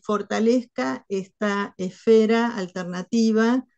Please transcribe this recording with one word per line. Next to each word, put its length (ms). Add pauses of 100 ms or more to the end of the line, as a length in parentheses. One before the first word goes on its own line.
fortalezca 1080
esta 680
esfera 760
alternativa 1120 (120)